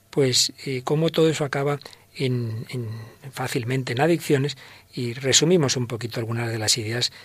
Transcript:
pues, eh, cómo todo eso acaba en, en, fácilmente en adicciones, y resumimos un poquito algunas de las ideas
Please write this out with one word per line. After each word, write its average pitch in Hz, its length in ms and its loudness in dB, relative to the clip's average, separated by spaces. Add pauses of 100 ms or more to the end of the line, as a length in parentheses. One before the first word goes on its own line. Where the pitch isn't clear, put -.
pues, 131 440 2 (120)
eh, 131 180 -4
cómo 156 260 2
todo 160 200 4
eso 151 140 0
acaba 143 360 -2 (360)
en, 120 540 -2
en, 120 180 -6 (440)
fácilmente 131 600 -2
en 123 80 0
adicciones, 147 560 2 (360)
y 120 200 -4
resumimos 139 640 4
un 123 120 -2
poquito 117 320 -6
algunas 113 320 -2
de 117 80 -4
las 107 180 0
ideas 117 340 -2 (140)